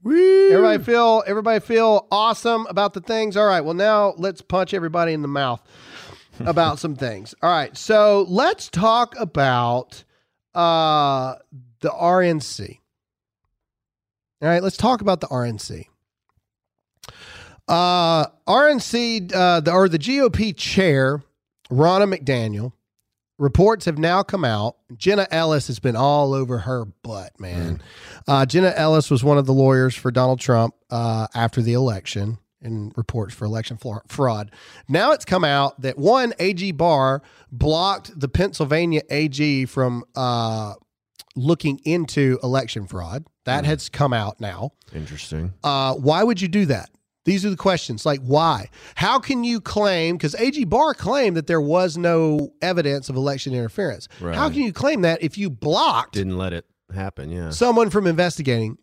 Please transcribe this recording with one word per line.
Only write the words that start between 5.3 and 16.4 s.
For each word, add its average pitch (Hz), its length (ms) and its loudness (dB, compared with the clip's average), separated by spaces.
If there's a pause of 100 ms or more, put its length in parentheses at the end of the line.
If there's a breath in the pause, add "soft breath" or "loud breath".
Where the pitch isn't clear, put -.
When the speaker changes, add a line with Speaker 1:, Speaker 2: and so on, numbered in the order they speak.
Speaker 2:
about 147 400 0
some 151 180 -6
things. 113 460 -10
All 165 80 2
right. 151 260 -2
So 208 500 4
let's 247 440 0
talk 226 500 0
about, 127 840 -2 (500)
uh, 151 800 0 (460)
the 147 120 -2
R 175 300 2
N 170 180 2
C. - 400 -14 (1600)
All 151 80 -2
right. 170 140 2
Let's 190 160 -4
talk 240 240 0
about 190 180 0
the - 80 -10
R 127 160 -4
N 113 140 -6
C. - 280 -14 (1800 loud breath)